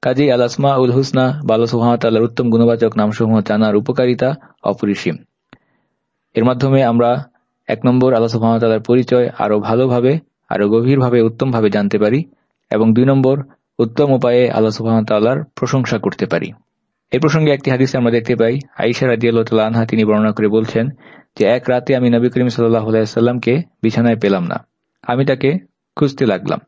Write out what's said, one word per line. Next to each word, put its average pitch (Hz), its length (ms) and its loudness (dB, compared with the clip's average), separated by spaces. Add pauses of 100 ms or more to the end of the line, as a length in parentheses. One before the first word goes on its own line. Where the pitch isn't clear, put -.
কাজেই 131 300 0
আল 123 100 2
আসমাউল 131 500 0
হুসনা 131 300 0
বা 127 340 0
আল্লাহ 117 100 2
সুবহানাহু 117 260 0
ওয়া 120 60 0
তাআলার 113 260 0
উত্তম 120 260 -2
গুণবাচক 117 480 2
নামসমূহ 107 440 0
জানার 107 340 0
উপকারিতা 127 600 0 (280)
অপরিসীম। 98 520 -2 (1160)
এর 113 120 0
মাধ্যমে 135 380 2
আমরা 120 420 0 (420)
এক 117 180 -4
নম্বর 127 280 2
আল্লাহ 113 140 2
সুবহানাহু 113 260 0
ওয়া 117 60 0
তাআলার 113 200 0
পরিচয় 123 580 0
আরো 104 220 0
ভালোভাবে, 123 600 0 (300)
আরো 101 200 0
গভীরভাবে, 123 520 2
উত্তমভাবে 113 480 0
জানতে 101 280 -2
পারি 107 260 0 (480)
এবং 110 220 2
দুই 120 120 4
নম্বর 135 380 2 (360)
উত্তম 120 320 0
উপায়ে 123 400 2
আল্লাহ 110 200 0
সুবহানাহু 113 320 -2
ওয়া - 20 -4
তাআলার 113 380 0 (120)
প্রশংসা 123 420 -2
করতে 101 280 -4
পারি। - 260 -6 (600)
এই 127 80 0
প্রসঙ্গে 156 320 2
একটি 135 200 -2
হাদিসে 131 260 0
আমরা 120 140 0
দেখতে 117 240 0
পাই, 117 240 0 (180)
আয়েশা 120 300 -2
রাদিয়াল্লাহু 117 380 0
তাআলা 110 200 0
আনহা 113 200 -2
তিনি 110 200 0
বর্ণনা 107 260 2
করে 107 160 -2
বলছেন 113 420 0 (500)
যে, 110 60 2
"এক 120 240 0
রাতে 123 260 0
আমি 123 140 2
নবী 120 200 2
করিম 123 180 -2
সাল্লাল্লাহু 113 380 0
আলাইহি 110 160 0
ওয়াসাল্লামকে 117 600 0 (220)
বিছানায় 117 320 0
পেলাম 98 280 0
না, 87 220 -8 (420)
আমি 135 180 -2
তাকে 135 280 0 (420)
খুঁজতে 139 300 0
লাগলাম।" 95 420 -2